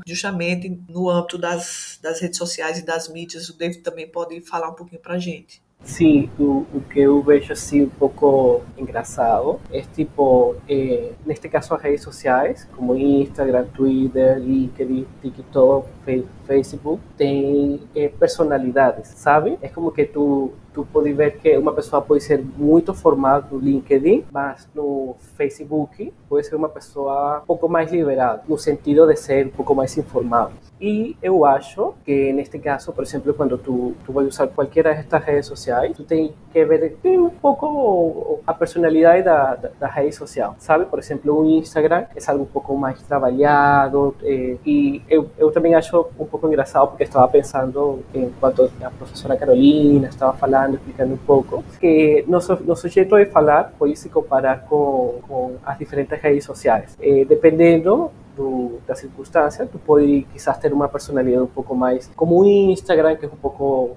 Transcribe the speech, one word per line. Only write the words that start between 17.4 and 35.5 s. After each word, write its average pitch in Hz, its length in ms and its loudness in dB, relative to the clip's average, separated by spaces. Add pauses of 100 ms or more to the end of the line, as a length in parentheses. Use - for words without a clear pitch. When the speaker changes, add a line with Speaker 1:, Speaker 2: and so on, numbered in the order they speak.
Speaker 2:
eh, 147 140 -2
personalidades, 131 1000 0
sabe? 156 520 0
É 139 60 -12
como 165 240 -6
que 147 140 0
tu, 139 480 -2 (200)
tu 143 180 -10
pode 147 220 0
ver 147 240 0
que 151 180 4
uma 147 160 0
pessoa 147 300 -2
pode 147 220 0
ser 139 200 0 (140)
muito 160 360 2
formada 139 580 2
no 139 80 -6
LinkedIn, 139 720 2
mas 139 420 -8
no 139 420 -6 (200)
Facebook 147 760 -6 (160)
pode 147 200 -2
ser 156 80 -8
uma 156 140 -2
pessoa 143 760 -6
um - 20 -20
pouco 165 240 -2
mais 165 220 -2
liberal, 131 560 0
no 151 100 -2
sentido 147 500 2
de 156 80 4
ser 139 320 -2
um 135 40 -12
pouco 139 240 -2
mais 131 220 -4
informado. 120 560 -2 (280)
E 214 400 -4
eu 180 240 2
acho 202 480 0 (100)
que, 139 300 -2
neste 139 260 -6
caso, 143 320 -6
por 139 120 -8
exemplo, 139 300 -6
quando 131 240 -2
tu, 123 380 -6 (100)
tu 135 60 -14
vai 139 140 0
usar 135 220 -4
qualquer 143 360 -2
destas 156 400 -2
redes 143 220 -2
sociais, 143 500 -4